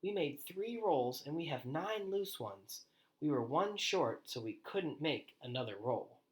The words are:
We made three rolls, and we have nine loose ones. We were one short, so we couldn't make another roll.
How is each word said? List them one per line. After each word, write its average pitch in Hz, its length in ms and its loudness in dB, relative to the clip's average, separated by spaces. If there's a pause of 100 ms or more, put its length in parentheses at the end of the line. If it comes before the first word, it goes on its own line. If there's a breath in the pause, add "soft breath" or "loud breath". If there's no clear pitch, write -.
We 185 80 0
made 160 300 0
three 220 400 -4
rolls, 127 440 4
and 147 120 -4
we 165 100 -2
have 131 180 -2
nine 190 460 -2
loose 196 300 -2
ones. 98 460 -8 (340 soft breath)
We 151 100 2
were 127 120 4
one 185 340 2
short, 147 520 2
so - 120 -6
we 110 140 -4 (100)
couldn't 170 360 -2
make 147 420 -2
another 123 380 -4
roll. 113 380 -2 (140)